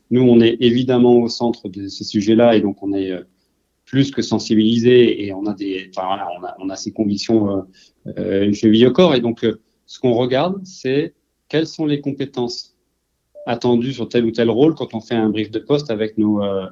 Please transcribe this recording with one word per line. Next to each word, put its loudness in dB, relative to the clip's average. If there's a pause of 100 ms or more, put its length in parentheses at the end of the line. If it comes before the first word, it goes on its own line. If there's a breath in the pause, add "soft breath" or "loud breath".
(100)
nous, 2
on 6
est 4
évidemment 4
au 2
centre -4
de -12
ces -14
sujets-là, 2
et 2
donc -4
on -4
est, -4
euh, -10 (600)
plus 0
que -4
sensibilisés, 2
et -8
on -8
a -4
des, -8
enfin, -6
voilà, -4 (100)
on -14
a, -12
on -10
a -8
ces -10
convictions, 0
euh, -4 (560 soft breath)
euh, -2
une 2
cheville 4
au 4
corps. 4
Et 0
donc, -2
euh, -2 (240)
ce -20
qu'on 2
regarde, -2
c'est -4 (340)
quelles -2
sont -6
les -2
compétences -8 (680)
attendues 0
sur -8
tel 0
ou -2
tel 0
rôle 2
quand -10
on -8
fait -8
un 0
brief -4
de -6
poste -4
avec -4
nos, 0
euh, -4